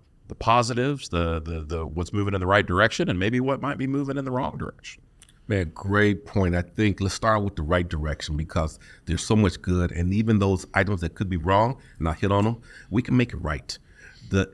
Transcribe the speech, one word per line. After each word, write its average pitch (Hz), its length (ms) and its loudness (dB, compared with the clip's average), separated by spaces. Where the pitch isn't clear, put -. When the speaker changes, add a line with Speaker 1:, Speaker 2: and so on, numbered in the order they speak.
Speaker 1:
the - 60 -14
positives, 120 760 0
the, 82 320 -2
the, 80 240 -8
the, 80 220 -6
what's 82 260 -6
moving 101 220 -2
in 95 60 -2
the 90 60 -2
right 101 200 4
direction, 107 420 2
and 95 100 0
maybe 113 220 0
what 131 220 -2
might 143 160 -4
be 131 80 -4
moving 139 320 -4
in 135 60 -6
the 131 60 -8
wrong 127 280 -4
direction? - 440 -12
Speaker 2:
Man, 92 260 -2
great 104 520 2
point. 92 280 2
I 87 60 2
think 101 400 0
let's 98 140 -2
start 107 280 2
with 101 140 -4
the 82 60 -4
right 87 260 2
direction, 76 480 -4
because 78 420 -2
there's 82 180 -2
so 113 100 2
much 104 280 4
good, 90 300 0
and 87 200 0
even 110 260 4
those 98 360 2
items 98 260 2
that 82 140 -4
could 95 160 -4
be 92 80 0
wrong, 101 400 2
and 80 80 -2
I'll 80 80 0
hit 98 160 0
on 101 160 4
'em, 113 100 0
we 101 120 0
can 127 140 0
make 120 160 2
it - 60 -8
right. - 380 -6
The 95 240 0